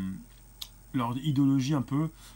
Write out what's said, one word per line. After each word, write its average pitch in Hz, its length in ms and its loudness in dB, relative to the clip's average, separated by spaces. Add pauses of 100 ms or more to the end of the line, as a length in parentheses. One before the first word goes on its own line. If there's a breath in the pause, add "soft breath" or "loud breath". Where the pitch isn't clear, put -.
(920)
leur 123 260 -2
idéologie 139 560 2
un 131 80 2
peu, 156 280 -2 (260 loud breath)